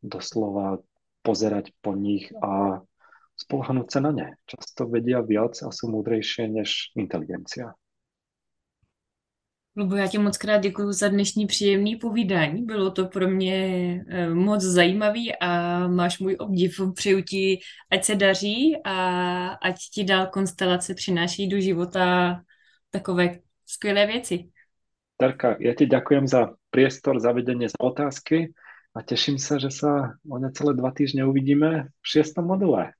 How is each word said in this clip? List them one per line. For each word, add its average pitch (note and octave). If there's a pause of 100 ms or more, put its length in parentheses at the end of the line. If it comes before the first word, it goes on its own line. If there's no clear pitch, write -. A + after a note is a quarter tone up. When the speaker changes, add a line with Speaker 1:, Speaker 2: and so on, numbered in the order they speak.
Speaker 1:
Doslova G2 (440)
pozerať G#2 (100)
po G#2
nich G2+
a G2 (560)
spoľahnúť C3
sa C#3
na D3
ne. - (180)
Často -
vedia A#2+
viac A2
a D3
sú A#2
múdrejšie A2
než A2
inteligencia. F2+ (2000)
Speaker 2:
Lubo, G3
já G3
ti G3
moc G#3
krát G#3
děkuju G3+
za G3
dnešní G3+
příjemný G3+
povídání. G3
Bylo G#3
to F#3
pro F#3
mě, F#3
eh, F3
moc F#3+
zajímavý G3+
a F3
máš F3+
můj F#3+
obdiv. F#3 (140)
Přeju G3
ti, F#3+ (320)
ať F#3+
se G#3+
daří G3+
a F3+
ať F#3 (180)
ti G#3
dál F#3
konstelace F#3
přináší F3
do G3
života F3+ (540)
takové F3+ (280)
skvělé G#3
věci. G#3+ (680)
Speaker 1:
Terka, C3
ja A#2
ti C#3+
ďakujem C3+
za B2 (140)
priestor, C3
za A#2
vedenie, A#2+
za -
otázky D3 (440)
a A2
teším C3+
sa, C#3
že C3+
sa C#3 (120)
o C3+
necelé C3+
dva B2+
týždne C#3
uvidíme C#3+
v -
šiestom D#3
module. F3